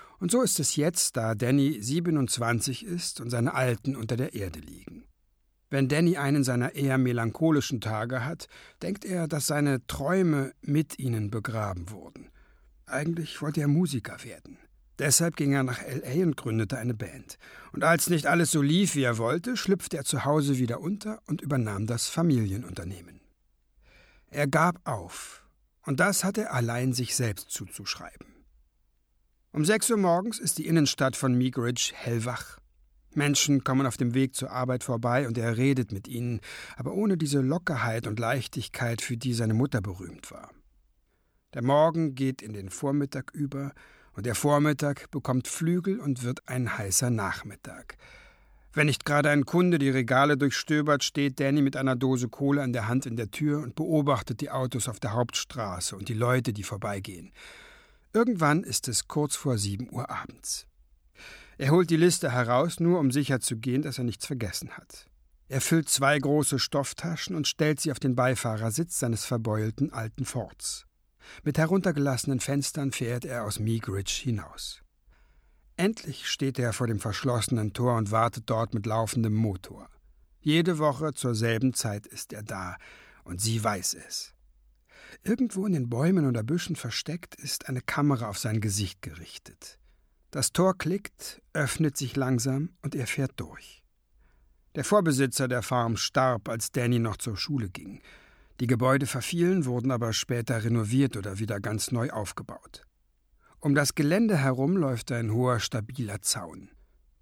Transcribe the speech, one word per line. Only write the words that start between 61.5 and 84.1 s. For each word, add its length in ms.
Er 140
holt 180
die 80
Liste 340
heraus, 480
nur 200
um 120
sicher 280
zu 180
gehen, 240
dass 160
er 60
nichts 240
vergessen 440
hat. 360
Er 140
füllt 280
zwei 300
große 400
Stofftaschen 760
und 120
stellt 320
sie 120
auf 80
den 160
Beifahrersitz 840
seines 260
verbeulten 680
alten 320
Fords. 600
Mit 140
heruntergelassenen 800
Fenstern 520
fährt 320
er 220
aus 140
Meek 280
Ridge 360
hinaus. 580
Endlich 500
steht 320
er 140
vor 140
dem 120
verschlossenen 720
Tor 260
und 140
wartet 380
dort 240
mit 120
laufendem 480
Motor. 560
Jede 380
Woche 340
zur 200
selben 400
Zeit 340
ist 260
er 100
da, 320
und 160
sie 240
weiß 320
es. 260